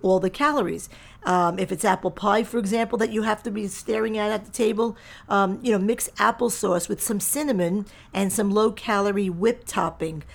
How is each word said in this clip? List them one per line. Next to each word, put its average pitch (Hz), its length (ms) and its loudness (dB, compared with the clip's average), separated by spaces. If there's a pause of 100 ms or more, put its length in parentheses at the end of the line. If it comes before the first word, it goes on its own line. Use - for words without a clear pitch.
all 185 200 4
the 185 80 0
calories. 254 580 0 (360)
Um, 180 360 2
if 190 140 -2
it's 160 100 -4
apple 185 280 2
pie, 214 320 2
for - 140 -4
example, 226 420 0
that 226 120 0
you 214 120 0
have 214 200 0
to 226 80 -6
be 208 160 -4
staring 220 500 -2
at 208 140 0
at 208 140 -4
the - 60 -18
table, 226 440 0 (320)
um, 196 340 2
you 233 120 2
know, 208 40 4
mix 202 380 0
applesauce 208 720 0
with - 160 -4
some 214 160 -2
cinnamon 208 640 0 (280)
and 190 180 0
some 202 200 0
low-calorie 202 800 2
whip 208 360 0
topping, 160 580 -4 (120)